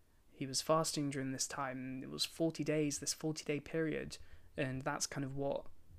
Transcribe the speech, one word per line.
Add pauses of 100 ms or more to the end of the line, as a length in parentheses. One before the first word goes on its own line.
(320)
he
was
fasting
during
this
time.
It
was
forty
days,
this
forty-day
period, (400)
and
that's
kind
of
what (360)